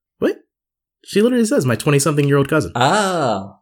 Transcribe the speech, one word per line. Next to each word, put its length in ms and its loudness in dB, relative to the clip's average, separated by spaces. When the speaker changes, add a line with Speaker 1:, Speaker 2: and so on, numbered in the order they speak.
Speaker 1:
What? 180 -2
She 200 0
literally 220 2
says, 200 0
"My 100 0
twenty-something-year-old 720 0
cousin." 260 -2
Speaker 2:
Oh. 880 -2